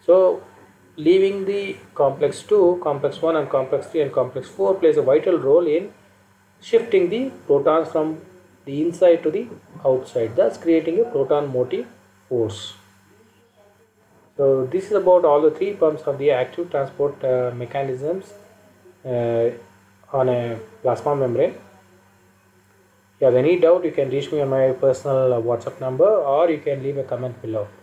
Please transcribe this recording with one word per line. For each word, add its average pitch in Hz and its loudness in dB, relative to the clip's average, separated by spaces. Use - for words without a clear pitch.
So 185 4
leaving 190 2
the 196 -6
complex 139 0
two, 180 4
complex 143 -4
one 160 0
and 139 -2
complex 135 -2
three 160 -2
and 135 -2
complex 131 -4
four 190 0
plays 160 2
a 147 2
vital 151 2
role 143 4
in 170 -2
shifting 202 2
the 254 -4
protons 156 2
from 156 -4
the 143 -6
inside 170 2
to 156 -2
the 220 -6
outside, 127 -2
thus 208 0
creating 165 0
a 233 2
proton 143 -2
motive 127 -4
force. 113 -4
So 135 2
this 185 -4
is - -6
about 180 4
all 147 4
the 156 4
three 156 -4
pumps 156 0
of 135 -4
the 143 2
active 139 -2
transport, 143 -4
uh, 127 0
mechanisms, 139 -6
uh, 117 -2
on 131 0
a 120 -4
plasma 139 -2
membrane. 135 0
If - -6
you 139 2
have 123 4
any 156 4
doubt, 175 4
you 160 -2
can 135 -2
reach 139 -4
me 151 -2
on 139 -2
my 135 2
personal, 131 0
uh, 117 0
WhatsApp 120 -4
number, 131 0
or 165 2
you 147 -4
can 139 -6
leave 139 -6
a 135 -4
comment 127 -8
below. 110 -8